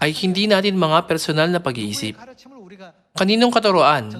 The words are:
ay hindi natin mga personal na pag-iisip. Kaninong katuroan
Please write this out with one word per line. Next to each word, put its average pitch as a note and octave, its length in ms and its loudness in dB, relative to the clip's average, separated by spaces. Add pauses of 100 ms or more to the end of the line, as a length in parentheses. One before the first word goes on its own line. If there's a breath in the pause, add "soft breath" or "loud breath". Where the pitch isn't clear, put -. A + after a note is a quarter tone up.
ay D#3 160 -2
hindi F#3+ 320 -2
natin G3 320 0
mga D#3+ 240 2
personal D#3+ 480 -2
na F3 80 -2
pag-iisip. A2 560 -6 (960)
Kaninong A3+ 400 2
katuroan D3+ 560 2 (100)